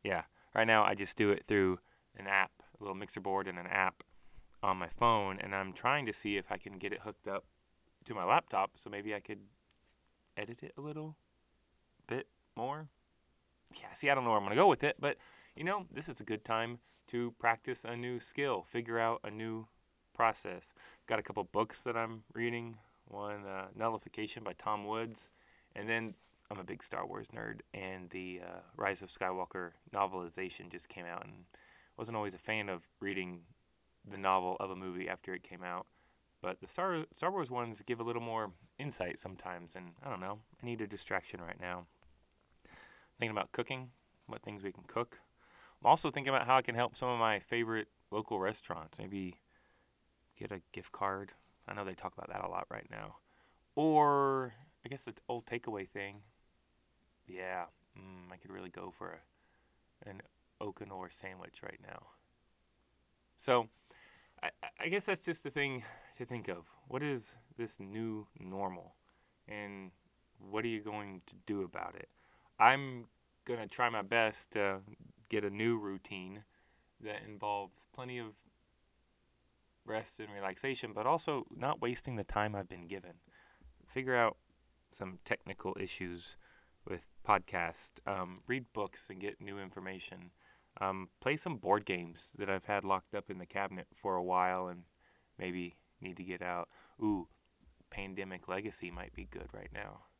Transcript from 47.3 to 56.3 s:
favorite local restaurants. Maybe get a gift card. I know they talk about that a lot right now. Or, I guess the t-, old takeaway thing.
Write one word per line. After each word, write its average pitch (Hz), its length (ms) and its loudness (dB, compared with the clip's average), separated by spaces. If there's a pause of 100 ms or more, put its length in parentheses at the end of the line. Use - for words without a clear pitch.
favorite 113 500 0 (220)
local 104 280 0
restaurants. 90 600 -2
Maybe 95 420 -6 (960)
get 107 160 -8
a 95 80 -6 (120)
gift - 200 -12
card. 98 400 0 (340)
I - 80 -8
know 104 100 -4
they 95 80 -4
talk 95 220 -8
about - 180 -10
that 95 140 -4
a - 20 -4
lot 90 220 -4
right - 200 -8
now. 53 260 -10 (580)
Or, 143 800 6 (280)
I - 60 -12
guess 131 160 -8
the 117 80 -8
t-, - 160 -18
old 120 160 -2
takeaway 110 420 -4
thing. 101 360 -8 (1040)